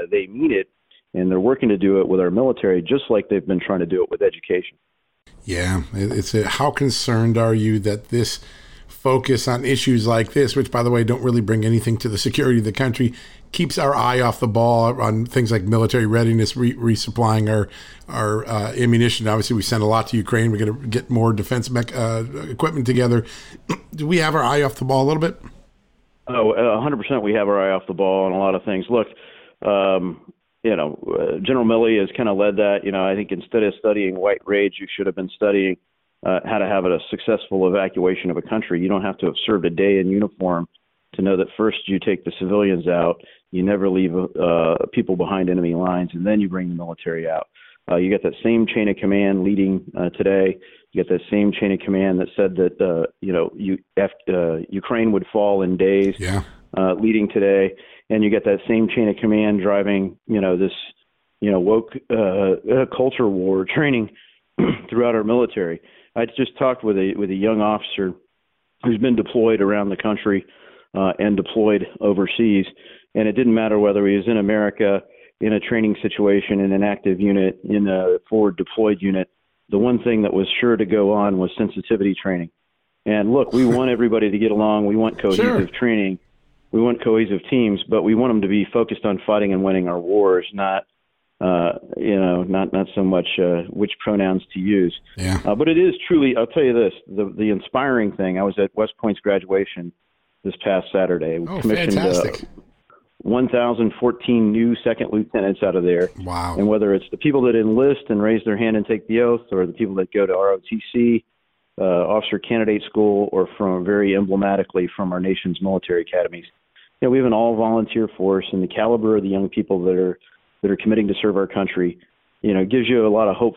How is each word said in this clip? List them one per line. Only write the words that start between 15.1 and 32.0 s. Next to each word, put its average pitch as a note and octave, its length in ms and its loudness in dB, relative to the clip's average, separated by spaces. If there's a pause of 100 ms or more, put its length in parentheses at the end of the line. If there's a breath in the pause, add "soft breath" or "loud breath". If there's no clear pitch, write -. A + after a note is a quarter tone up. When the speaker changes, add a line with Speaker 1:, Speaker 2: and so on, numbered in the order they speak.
Speaker 2:
things A#2+ 260 0
like G#2+ 120 0
military A2+ 420 2
readiness, A2+ 500 2
re-, B2 200 2
resupplying A2 760 0
our, G#2 180 0 (400 loud breath)
our, G#2+ 400 -4
uh, A2 260 -4
ammunition. A#2 540 2
Obviously, A2 280 0
we G#2 60 0
sent G#2+ 220 -2
a - 20 2
lot A2 220 2
to A#2 100 -2
Ukraine. A2+ 340 0
We're G#2 140 -2
gonna B2 220 -6
get A#2+ 220 -4
more A#2 240 2
defense A2+ 360 -4
mech-, A#2+ 260 -4
uh, A2+ 280 -4 (260)
equipment D3+ 360 -4
together. A#2+ 400 2 (340 loud breath)
<clears throat> - 360 -10
Do D3+ 120 -6
we F3 100 2
have D#3 180 0
our D3+ 80 2
eye C#3 180 2
off C3+ 140 0
the C3 100 -6
ball C3+ 180 2
a C3+ 40 2
little D#3 140 0
bit? - 200 -4 (840)
Speaker 1:
Oh, A2 260 2
a A2 260 2
hundred C#3 180 -2
percent. A2 260 -2
We G#2 100 0
have G#2 160 0
our G2+ 100 2
eye F#2+ 160 2
off F#2 120 -4
the F#2+ 60 -6
ball F#2+ 340 2
on F#2+ 40 -2
a F#2 80 -2
lot G2 160 2
of F2+ 80 -4
things. F#2 260 -4
Look, A#2 180 0 (540 loud breath)
um, F#2+ 720 0 (320)
you A2 120 0
know, D2+ 220 -4 (220)
uh, D#2+ 200 -2
General B2 260 0
Milley A2+ 340 4
has G2 160 0